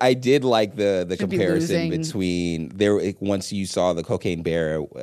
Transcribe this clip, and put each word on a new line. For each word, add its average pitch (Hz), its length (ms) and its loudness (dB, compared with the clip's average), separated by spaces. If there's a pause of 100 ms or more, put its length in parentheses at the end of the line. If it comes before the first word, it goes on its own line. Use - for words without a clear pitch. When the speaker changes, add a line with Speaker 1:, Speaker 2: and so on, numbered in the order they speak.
Speaker 1:
I 127 140 4
did 127 280 4
like 110 320 2
the, 101 320 2
the 92 100 -2
Speaker 2:
Should 92 120 -2
be 180 80 -2
Speaker 1:
comparison 165 540 0
Speaker 2:
losing. 165 100 -2
Speaker 1:
between 87 680 -2
there, 101 300 2
like, 90 220 -4
once 98 320 -2
you 98 140 -4
saw 90 260 0
the 85 80 -4
cocaine 87 400 -4
bear 80 400 -2 (220)